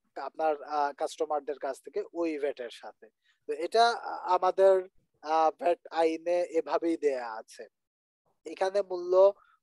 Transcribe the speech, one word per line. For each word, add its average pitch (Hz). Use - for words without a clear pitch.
আপনার, 147
আহ, 147
কাস্টমারদের 151
কাছ 135
থেকে 190
ওই 165
ভ্যাটের 127
সাথে। -
তো 151
এটা, 175
আহ, 165
আমাদের, 185
আহ, 156
ভ্যাট 175
আইনে 165
এভাবেই 165
দেয়া 127
আছে। 113
এখানে 190
মূল্য 185